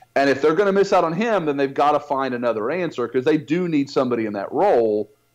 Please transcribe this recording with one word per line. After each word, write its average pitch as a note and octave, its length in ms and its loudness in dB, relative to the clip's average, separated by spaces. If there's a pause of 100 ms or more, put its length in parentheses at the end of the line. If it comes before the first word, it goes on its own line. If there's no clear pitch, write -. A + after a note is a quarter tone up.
(160)
And C#3 120 2
if C3+ 140 0
they're D#3 140 4
gonna G3+ 160 2
miss G3 200 2
out F3+ 120 4
on D#3+ 80 -2
him, G3+ 340 0
then C#3+ 100 -2
they've C#3 160 0
gotta C#3+ 280 2
find C3+ 340 -4
another A#2 360 -2
answer D#3+ 360 -4
'cause B2+ 180 -2
they D#3 140 4
do E3+ 300 -2
need C#3+ 200 -2
somebody B2 380 -2
in G#2 60 -6
that G2 200 -6
role, A#2 560 2 (260)